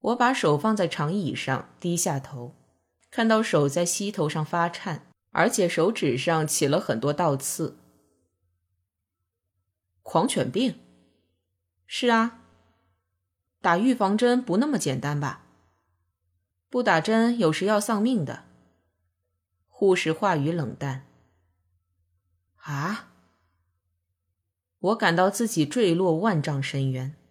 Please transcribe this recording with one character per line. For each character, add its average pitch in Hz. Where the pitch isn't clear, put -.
我 226
把 247
手 165
放 220
在 190
长 151
椅 180
上， -
低 175
下 165
头， 127
看 226
到 220
手 151
在 175
膝 196
头 165
上 156
发 170
颤， -
而 180
且 196
手 175
指 143
上 156
起 147
了 151
很 127
多 139
倒 147
刺。 -
“狂 175
犬 -
病 220
？”“是 -
啊。 226
”“打 175
预 247
防 208
针 240
不 247
那 262
么 285
简 131
单 147
吧 143
？”“不 247
打 196
针 226
有 170
时 170
要 208
丧 208
命 226
的。” 127
护 190
士 160
话 180
语 147
冷 151
淡。 135
“啊？” 151
我 196
感 202
到 185
自 214
己 156
坠 196
落 170
万 185
丈 139
深 135
渊。 131